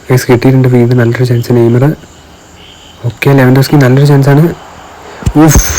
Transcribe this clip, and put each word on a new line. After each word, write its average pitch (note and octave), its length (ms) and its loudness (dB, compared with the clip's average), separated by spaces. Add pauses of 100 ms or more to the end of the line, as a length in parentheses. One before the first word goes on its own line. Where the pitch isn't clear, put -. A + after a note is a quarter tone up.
ഗൈസ് B2+ 220 -2
കിട്ടിയിട്ടുണ്ട്. C3 460 2
വീണ്ടും A#2+ 260 0
നല്ലൊരു A#2+ 280 -2
ചാൻസ് A#2+ 280 -2
നെയ്മർ. A#2 260 0 (1200)
ഓക്കെ, - 220 -4 (100)
ലെവൻഡോസ്കി C3 440 0
നല്ലൊരു C3 280 2
ചാൻസാണ്. C#3 320 2 (1000)
ഊഫ്, D#3 180 4 (180)